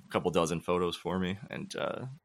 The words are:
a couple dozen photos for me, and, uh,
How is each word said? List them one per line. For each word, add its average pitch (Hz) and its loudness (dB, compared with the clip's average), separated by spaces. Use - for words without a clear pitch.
a - -20
couple 87 2
dozen 82 4
photos 90 2
for 87 -2
me, 92 0
and, - -8
uh, - -4